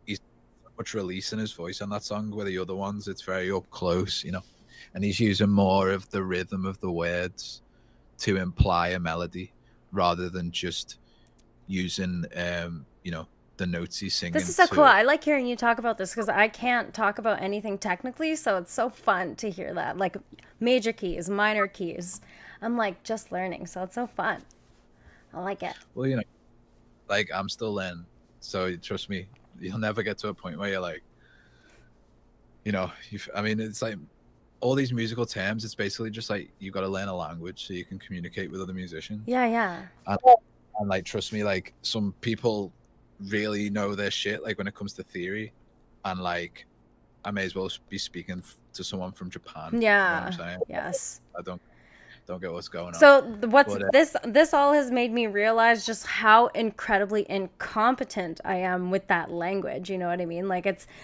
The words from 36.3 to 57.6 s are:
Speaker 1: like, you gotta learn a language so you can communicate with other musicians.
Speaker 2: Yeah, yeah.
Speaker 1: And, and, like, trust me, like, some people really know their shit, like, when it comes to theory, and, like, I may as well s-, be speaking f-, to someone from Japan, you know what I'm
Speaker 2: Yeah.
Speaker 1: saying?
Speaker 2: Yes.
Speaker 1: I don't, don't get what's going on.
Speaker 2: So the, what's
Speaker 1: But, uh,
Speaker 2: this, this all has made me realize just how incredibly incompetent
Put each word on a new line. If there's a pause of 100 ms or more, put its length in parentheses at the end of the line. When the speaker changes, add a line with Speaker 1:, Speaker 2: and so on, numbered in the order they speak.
Speaker 1:
like,
you
gotta
learn
a
language
so
you
can
communicate
with
other
musicians.
Speaker 2:
Yeah,
yeah. (200)
Speaker 1:
And, (640)
and,
like,
trust
me,
like,
some
people (460)
really
know
their
shit,
like,
when
it
comes
to
theory, (500)
and,
like, (580)
I
may
as
well
s-, (100)
be
speaking
f-, (140)
to
someone
from
Japan, (280)
you
know
what
I'm
Speaker 2:
Yeah.
Speaker 1:
saying?
Speaker 2:
Yes. (180)
Speaker 1:
I
don't, (640)
don't
get
what's
going
on.
Speaker 2:
So (200)
the,
what's
Speaker 1:
But,
uh,
Speaker 2:
this,
this
all
has
made
me
realize
just
how
incredibly
incompetent